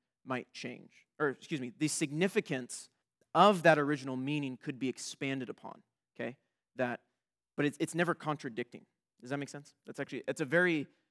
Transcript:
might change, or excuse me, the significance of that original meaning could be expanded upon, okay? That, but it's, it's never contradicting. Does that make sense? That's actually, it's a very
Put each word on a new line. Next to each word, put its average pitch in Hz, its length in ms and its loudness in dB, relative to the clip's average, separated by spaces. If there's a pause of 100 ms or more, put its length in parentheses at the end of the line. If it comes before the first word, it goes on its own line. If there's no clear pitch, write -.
(260)
might 127 280 -6
change, - 380 -12 (280)
or 147 100 2
excuse 135 300 -6
me, 127 180 -8
the 151 100 0
significance 151 1040 -2 (440)
of 180 300 8
that 160 140 10
original 139 380 0
meaning 135 420 -4
could 143 200 -8
be 131 120 -2
expanded 135 600 -6
upon, - 320 -14 (340)
okay? 120 220 -6 (380)
That, 123 260 -2 (560)
but 147 80 2
it's, 143 140 0
it's 160 160 -2
never 170 180 2
contradicting. 127 720 -6 (360)
Does 123 100 -8
that 143 60 -2
make 139 120 -6
sense? 143 240 -16 (120)
That's 135 140 -12
actually, - 280 -8
it's 151 140 -2
a 151 40 -2
very 165 420 2 (240)